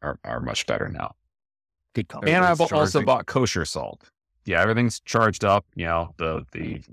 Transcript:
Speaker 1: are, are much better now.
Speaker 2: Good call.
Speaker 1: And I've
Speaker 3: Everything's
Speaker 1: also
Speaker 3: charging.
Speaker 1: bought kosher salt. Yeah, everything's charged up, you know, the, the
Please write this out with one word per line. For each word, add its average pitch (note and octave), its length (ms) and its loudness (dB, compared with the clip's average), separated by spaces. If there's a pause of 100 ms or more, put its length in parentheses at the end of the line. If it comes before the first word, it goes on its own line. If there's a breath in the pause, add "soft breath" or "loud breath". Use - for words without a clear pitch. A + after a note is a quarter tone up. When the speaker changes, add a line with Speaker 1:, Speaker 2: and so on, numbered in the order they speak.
Speaker 1:
are, - 240 -8
are A#1+ 160 -6
much - 260 -4
better A1+ 220 -2
now. - 260 -8 (800)
Speaker 2:
Good G#2+ 140 -4
call. - 140 -14
Speaker 1:
And - 80 0 (140)
I've F3 80 4
Speaker 3:
Everything's E3 200 2
Speaker 1:
also D3+ 280 2
Speaker 3:
charging. A#2+ 60 -2
Speaker 1:
bought B2+ 200 2
kosher A2 400 0
salt. A1 420 -10 (380)
Yeah, F2 160 2
everything's A2+ 380 2
charged A2 440 2
up, G2+ 220 4 (100)
you F2 80 -6
know, E2 320 -2
the, D#2+ 260 -4 (100)
the D#2+ 300 -8 (100)